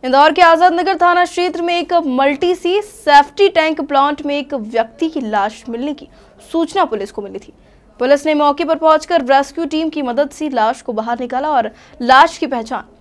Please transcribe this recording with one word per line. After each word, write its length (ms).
इंदौर 280
के 80
आजाद 320
नगर 240
थाना 280
क्षेत्र 360
में 140
एक 180
मल्टी 640
सी 260
सेफ्टी 680
टैंक 320
प्लांट 400
में 160
एक 160
व्यक्ति 560
की 120
लाश 480
मिलने 240
की 140
सूचना 340
पुलिस 260
को 100
मिली 180
थी। 140
पुलिस 260
ने 80
मौके 320
पर 120
पहुंचकर 480
रेस्क्यू 400
टीम 240
की 120
मदद 280
से 200
लाश 320
को 120
बाहर 260
निकाला 320
और 180
लाश 380
की 100
पहचान 420